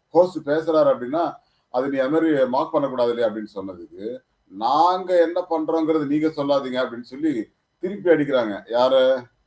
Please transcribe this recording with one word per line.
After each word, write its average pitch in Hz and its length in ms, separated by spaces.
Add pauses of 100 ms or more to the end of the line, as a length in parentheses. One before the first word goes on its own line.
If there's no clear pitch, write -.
(120)
ஹோஸ்ட் 165 360
பேசுறாரு 156 420
அப்படின்னா, 127 420 (380)
அது 131 180
நீ 135 100
அது 131 120
மாதிரி 156 360
மார்க் 139 260
பண்ணக்கூடாது 127 400
இல்லையா?" 113 200
அப்படின்னு 107 220
சொன்னதுக்கு, 95 640 (300)
"நாங்க 170 720
என்ன 175 300
பண்றோங்கிறது 160 560
நீங்க 151 220
சொல்லாதீங்க" 135 560
அப்படின்னு 117 160
சொல்லி 131 480 (300)
திருப்பி 180 320
அடிக்கிறாங்க. 127 560
யார? 127 580 (220)